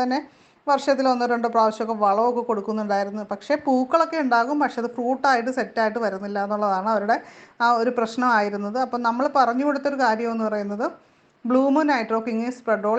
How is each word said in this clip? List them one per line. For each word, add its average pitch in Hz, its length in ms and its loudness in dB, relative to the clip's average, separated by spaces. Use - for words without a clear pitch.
തന്നെ 254 160 0
വർഷത്തിൽ 269 420 2
ഒന്നോ 240 200 0
രണ്ടോ 233 220 0
പ്രാവശ്യമൊക്കെ 220 500 2
വളമൊക്കെ 233 460 2
കൊടുക്കുന്നുണ്ടായിരുന്നു. 208 720 -2
പക്ഷേ 208 220 -2
പൂക്കളൊക്കെ 320 580 2
ഉണ്ടാകും, 247 400 2
പക്ഷെ - 180 -4
അത് 233 140 -4
ഫ്രൂട്ടായിട്ട് 254 600 0
സെറ്റായിട്ട് 220 460 -2
വരുന്നില്ല 202 420 -4
എന്നുള്ളതാണ് 202 480 -2
അവരുടെ 208 220 2
ആ 233 40 4
ഒരു 233 180 2
പ്രശ്നമായിരുന്നത്. 214 880 0
അപ്പം 240 240 -4
നമ്മൾ 240 180 0
പറഞ്ഞു 247 300 2
കൊടുത്തൊരു 277 340 -2
കാര്യം 233 320 0
എന്ന് 220 140 -2
പറയുന്നത് 208 360 -4
ബ്ലൂ 262 140 4
മൂൺ 302 200 2
നൈട്രോ 226 340 0
കിങ് 233 320 -2
സ്പ്രെഡോൾ 214 380 0